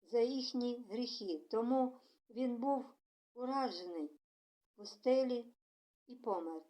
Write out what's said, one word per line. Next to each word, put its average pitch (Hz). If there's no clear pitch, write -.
за 233
їхні 247
гріхи, 202
тому 254
він 240
був 269
уражений 208
в -
пустелі 247
і 247
помер. 175